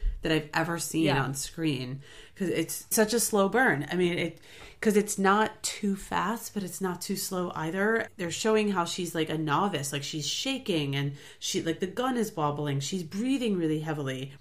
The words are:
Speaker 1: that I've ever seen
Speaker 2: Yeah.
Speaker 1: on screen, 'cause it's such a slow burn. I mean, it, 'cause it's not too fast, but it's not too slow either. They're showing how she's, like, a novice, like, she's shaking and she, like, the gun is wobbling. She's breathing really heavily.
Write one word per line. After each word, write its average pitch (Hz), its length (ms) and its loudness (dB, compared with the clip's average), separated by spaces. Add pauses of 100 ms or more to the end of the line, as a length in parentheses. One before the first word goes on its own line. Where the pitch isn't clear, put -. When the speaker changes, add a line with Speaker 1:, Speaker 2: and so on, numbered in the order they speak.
(220)
Speaker 1:
that 165 80 0
I've 151 220 0
ever 165 260 0
seen 208 260 0
Speaker 2:
Yeah. 135 200 4
Speaker 1:
on 135 100 -4
screen, 139 640 -4 (360)
'cause 185 120 -2
it's - 420 -2
such 220 240 4
a 233 60 4
slow 196 280 4
burn. 196 420 4
I - 60 -2
mean, 175 220 2
it, 170 200 -2 (440)
'cause 214 140 4
it's 202 220 2
not 202 440 4
too 196 340 -2
fast, 196 560 -4
but 208 100 -4
it's 180 200 -8
not 180 180 -2
too 196 160 -4
slow 180 380 -4
either. 190 520 0 (120)
They're 170 120 -4
showing 214 420 2
how 180 120 2
she's, 170 300 -4
like, 160 160 0
a 156 80 -2
novice, 156 540 0
like, 143 100 -4
she's 147 240 -6
shaking 180 680 0
and 143 180 0 (260)
she, - 240 -2
like, 160 180 -2
the 190 60 -2
gun 247 320 -2
is - 180 0
wobbling. 147 440 0
She's 180 220 -4
breathing 226 560 0
really 156 220 2
heavily. 135 600 -4